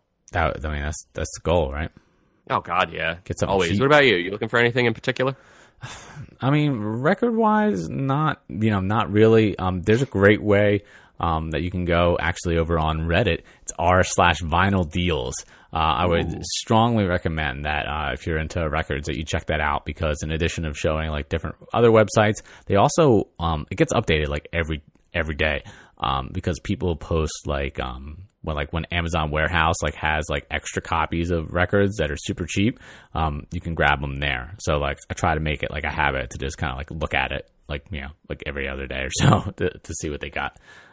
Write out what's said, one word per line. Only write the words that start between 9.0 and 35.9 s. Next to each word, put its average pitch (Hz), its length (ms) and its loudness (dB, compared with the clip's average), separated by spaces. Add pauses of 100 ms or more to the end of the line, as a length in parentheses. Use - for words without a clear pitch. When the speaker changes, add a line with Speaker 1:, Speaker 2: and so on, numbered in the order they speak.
Speaker 1:
really. 110 460 6
Um, 92 260 -2
there's 110 180 4
a 139 60 0
great 98 340 6
way, 104 420 4 (360)
um, 80 320 0
that 78 100 -2
you 90 100 -4
can 90 140 -4
go 87 340 4
actually 85 380 -2
over 82 220 2
on 80 280 0
Reddit. 85 340 2 (200)
It's - 160 -12
r 90 260 4
slash 87 380 4
vinyl 92 480 2
deals. 76 460 -2 (360)
Uh, - 60 -4
I 78 300 2
would 85 260 2
Speaker 2:
Ooh. - 80 -8
Speaker 1:
strongly 113 640 2
recommend 78 600 -2
that, 76 220 -2
uh, 73 260 -4
if - 120 -10
you're 80 140 -2
into 80 280 -4
records, 76 380 -4
that 78 100 -4
you 80 80 -6
check 82 240 -4
that 78 140 0
out, 73 240 0
because 78 380 -4
in 78 80 -4
addition 80 340 -2
of 78 100 -6
showing, 80 360 -2
like, 73 180 -6
different - 280 -6 (140)
other 117 180 6
websites, 107 520 4 (240)
they 101 120 0
also, 131 500 4 (120)
um, 80 300 -2
it - 60 -6
gets 156 180 2
updated, 78 360 2
like, 73 220 -6
every, 80 300 -2 (320)
every 80 220 -2
day, 76 260 0 (380)
um, 65 340 -2
because - 280 -4
people 90 340 -2
post, 78 500 -4
like, 69 340 -4
um, 65 440 -10 (180)
when, 78 140 -6
like, 73 180 -6
when 82 120 -2
Amazon 82 440 -2
Warehouse, 80 540 2
like, 76 120 -2
has, 78 340 -2
like, 73 200 -6
extra 80 320 -6
copies 85 480 -2
of 82 220 -2
records 98 460 2
that 76 120 -2
are 73 80 -4
super - 300 -6
cheap, 101 320 0 (340)
um, 76 380 -2
you 85 100 -6
can 85 140 -6
grab 73 260 2
'em 71 140 -6
there. 69 440 -4
So, 80 180 0
like, 71 200 -2 (120)
I - 40 -6
try 82 220 0
to 78 60 -2
make 78 200 -2
it, - 80 -4
like, 73 140 -6
a 73 80 -4